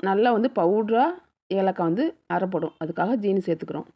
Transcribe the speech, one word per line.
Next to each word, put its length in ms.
நல்லா 280
வந்து 220
பவுடரா 480
ஏலக்காய் 300
வந்து 140
அரைப்படும், 480
அதுக்காக 420
ஜீனி 220
சேர்த்துக்கிறோம். 500